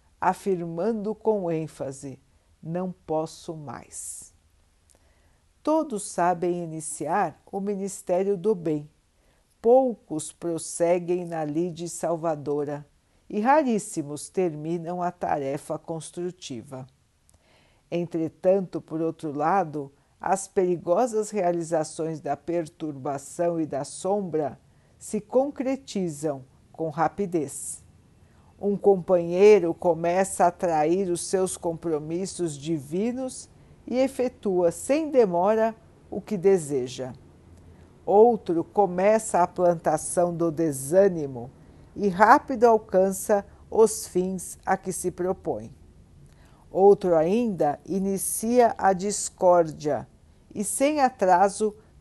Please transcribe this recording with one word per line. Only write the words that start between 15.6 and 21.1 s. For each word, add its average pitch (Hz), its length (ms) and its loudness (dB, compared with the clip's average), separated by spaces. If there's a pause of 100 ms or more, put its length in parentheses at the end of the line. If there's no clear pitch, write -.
construtiva. 156 1080 -12 (1040)
Entretanto, 170 920 0
por 160 220 -6
outro 160 300 -4
lado, 151 580 0 (300)
as - 260 -2
perigosas 196 840 0